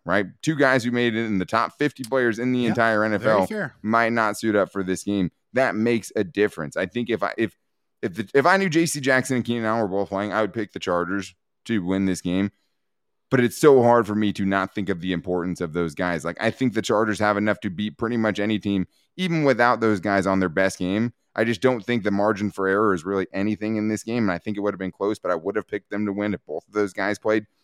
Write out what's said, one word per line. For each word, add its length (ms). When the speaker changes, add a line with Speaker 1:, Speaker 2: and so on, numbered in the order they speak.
Speaker 1:
right? 220
Two 120
guys 280
who 80
made 240
it 100
in 140
the 60
top 340
fifty 240
players 340
in 140
the 80
Speaker 2:
Yeah, 100
Speaker 1:
entire 300
Speaker 2:
very 160
Speaker 1:
N 60
F 40
L 220
Speaker 2:
fair. 340
Speaker 1:
might 320
not 240
suit 180
up 160
for 120
this 200
game. 280
That 200
makes 420
a 80
difference. 540
I 80
think 240
if 140
I, 120
if, 220
if 100
the, 220
if 100
I 120
knew 120
J 160
C 140
Jackson 380
and 60
Keenan 220
Allen 160
were 60
both 220
playing, 240
I 80
would 120
pick 180
the 80
Chargers 540
to 180
win 220
this 160
game. 300
But 80
it's 180
so 240
hard 240
for 100
me 180
to 120
not 300
think 140
of 120
the 120
importance 480
of 120
those 220
guys. 300
Like, 140
I 120
think 220
the 100
Chargers 360
have 180
enough 240
to 100
beat 260
pretty 200
much 220
any 200
team, 260
even 260
without 380
those 180
guys 280
on 120
their 100
best 280
game. 360
I 80
just 180
don't 240
think 180
the 80
margin 380
for 180
error 240
is 140
really 260
anything 460
in 100
this 160
game, 200
and 80
I 80
think 180
it 40
would 120
have 60
been 120
close, 280
but 120
I 40
would 200
have 120
picked 240
them 160
to 40
win 220
if 140
both 200
of 60
those 180
guys 280
played. 260